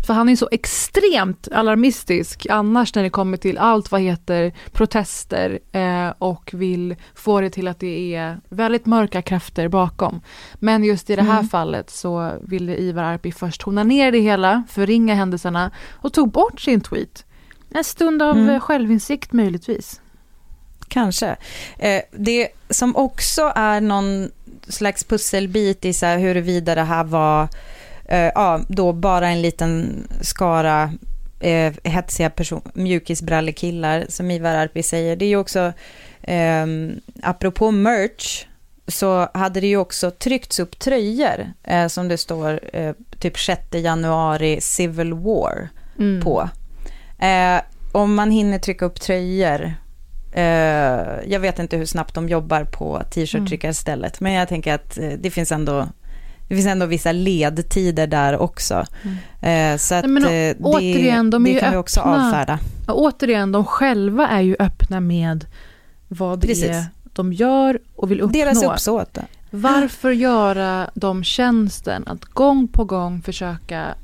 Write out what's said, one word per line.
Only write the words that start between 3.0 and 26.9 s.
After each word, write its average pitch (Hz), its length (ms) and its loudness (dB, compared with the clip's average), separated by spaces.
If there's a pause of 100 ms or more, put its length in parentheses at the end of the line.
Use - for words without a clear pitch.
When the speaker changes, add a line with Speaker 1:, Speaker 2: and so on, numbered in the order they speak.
Speaker 1:
det 185 60 0
kommer 185 280 -2
till 185 200 -2
allt 214 340 2
vad 196 100 2
heter 175 520 0 (180)
protester, - 880 -2 (120)
eh, 180 460 -2
och 185 360 -4
vill 180 420 -4 (200)
få 202 260 0
det 190 80 -2
till 185 180 -6
att 175 120 -6
det 175 360 -6
är 165 220 -6 (120)
väldigt 226 360 0
mörka 220 360 2
krafter 170 460 -4
bakom. 180 540 0 (320)
Men 220 300 2
just 208 260 0
i 208 60 2
det 196 80 0
här 220 160 4
Speaker 2:
Mm. 214 100 -2
Speaker 1:
fallet 160 400 -4
så 170 420 -6 (100)
ville 180 360 -6
Ivar 175 260 -4
Arpi 170 280 -4
först 170 300 -8
tona 202 220 0
ner 262 280 6
det 233 80 6
hela, 208 500 4
förringa 214 460 4
händelserna 180 560 -2 (200)
och - 220 -6
tog 262 180 4
bort 427 300 2
sin 233 200 2
tweet. - 440 -8 (500)
En 320 80 0
stund 311 380 0
av, 294 160 4
Speaker 2:
Mm. 220 120 6
Speaker 1:
eh, 277 100 4
självinsikt 240 760 0
möjligtvis. 196 680 -2 (840)
Speaker 2:
Kanske. 208 480 -2 (440)
Eh, 196 220 0 (100)
det 226 360 0 (220)
som - 260 0
också 277 600 0
är 214 260 2
någon 196 480 0 (380)
slags - 360 -4
pusselbit 196 840 0
i 180 80 0
så - 120 -2
här 170 120 2
huruvida 175 580 0
det 160 80 2
här 165 200 0